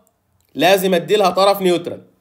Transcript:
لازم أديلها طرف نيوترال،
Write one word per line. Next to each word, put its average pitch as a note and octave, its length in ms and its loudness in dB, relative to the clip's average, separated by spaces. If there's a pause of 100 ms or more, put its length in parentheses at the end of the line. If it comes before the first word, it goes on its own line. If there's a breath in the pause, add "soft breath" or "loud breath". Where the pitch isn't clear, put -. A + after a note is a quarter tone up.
(540)
لازم F#3 400 2
أديلها F#3 360 0
طرف F#3+ 320 0
نيوترال، E3+ 380 -2 (200)